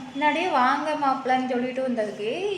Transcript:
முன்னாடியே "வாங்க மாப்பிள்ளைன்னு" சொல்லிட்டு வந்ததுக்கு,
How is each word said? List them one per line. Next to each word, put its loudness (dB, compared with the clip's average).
முன்னாடியே 0
"வாங்க 2
மாப்பிள்ளைன்னு" 0
சொல்லிட்டு -2
வந்ததுக்கு, -2